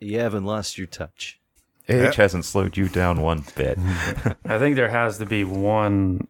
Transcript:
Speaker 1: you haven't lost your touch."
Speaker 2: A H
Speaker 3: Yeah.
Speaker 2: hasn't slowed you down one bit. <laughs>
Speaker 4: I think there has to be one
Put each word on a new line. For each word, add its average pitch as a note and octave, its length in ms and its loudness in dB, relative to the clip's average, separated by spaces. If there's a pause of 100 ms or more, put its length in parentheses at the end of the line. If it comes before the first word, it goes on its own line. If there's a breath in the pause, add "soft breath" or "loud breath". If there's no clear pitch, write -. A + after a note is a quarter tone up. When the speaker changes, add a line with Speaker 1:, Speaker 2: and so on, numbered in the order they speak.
Speaker 1:
you G#2+ 200 -6
haven't G#2+ 240 -2
lost G#2 340 -6
your F#2+ 100 -8
touch." - 520 -14 (480)
Speaker 2:
A B2+ 200 4
H D3 100 2
Speaker 3:
Yeah. A2 40 8
Speaker 2:
hasn't F2+ 220 2
slowed F#2+ 320 0
you G2 120 0
down F2 340 2
one D#2+ 220 0 (120)
bit. C2+ 220 0
<laughs> F2+ 680 -2
Speaker 4:
I A2 140 -2
think C#3 180 2
there A#2+ 140 2
has A2+ 280 0
to G#2+ 80 -6
be G#2 160 0
one G2 880 0